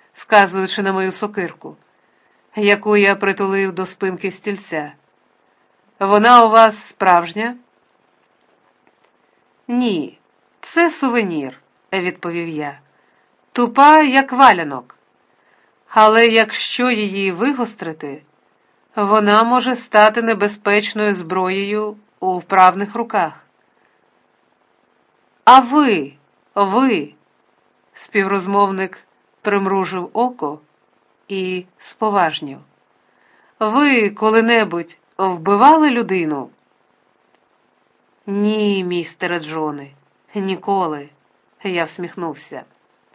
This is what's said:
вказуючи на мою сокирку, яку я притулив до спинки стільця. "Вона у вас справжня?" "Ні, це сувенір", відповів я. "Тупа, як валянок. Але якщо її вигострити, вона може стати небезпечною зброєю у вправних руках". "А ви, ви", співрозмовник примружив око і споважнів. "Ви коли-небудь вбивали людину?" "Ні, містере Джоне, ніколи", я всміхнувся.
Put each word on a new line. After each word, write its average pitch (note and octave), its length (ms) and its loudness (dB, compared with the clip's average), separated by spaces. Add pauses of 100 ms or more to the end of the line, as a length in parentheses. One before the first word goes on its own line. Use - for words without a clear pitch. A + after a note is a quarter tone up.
(140)
вказуючи F#3+ 680 0
на G3 100 -2
мою F#3+ 200 -4
сокирку, F#3 640 -10 (800)
яку G#3 400 0
я G3+ 200 4
притулив G3 560 -4
до F3+ 140 -8
спинки F#3 440 -8
стільця. F3+ 640 -10 (1080)
"Вона A3 440 6
у A3 60 2
вас A3 320 4
справжня?" F#3+ 760 -2 (2000)
"Ні, A#3 500 -4 (420)
це E4 300 0
сувенір", F#3+ 680 -4 (320)
відповів F3 560 -6
я. D3 300 -10 (760)
"Тупа, C#4 500 6
як C4+ 300 0
валянок. F3 680 2 (920)
Але A3 400 6
якщо A3+ 640 0
її G3 420 -4
вигострити, E3+ 920 -6 (720)
вона G#3 480 2
може B3 300 0
стати G#3+ 480 2
небезпечною G#3 920 -2
зброєю G3 840 -4 (240)
у F#3 180 -4
вправних F#3+ 560 2
руках". A3 520 -6 (2000)
"А C4 160 8
ви, A#3+ 520 0 (420)
ви", G3+ 600 0 (800)
співрозмовник G3 1120 -2 (360)
примружив F#3+ 720 -2
око A3 480 -4 (680)
і F#3 360 -6 (140)
споважнів. D#3+ 800 -4 (1000)
"Ви A#3 520 0
коли-небудь A3 880 0 (200)
вбивали G3+ 720 4
людину?" F3 600 -4 (1800)
"Ні, G3+ 580 -2
містере F3 540 -6
Джоне, D3+ 520 -10 (440)
ніколи", F#3 720 -6 (560)
я F3 200 -4
всміхнувся. D#3+ 800 -12 (500)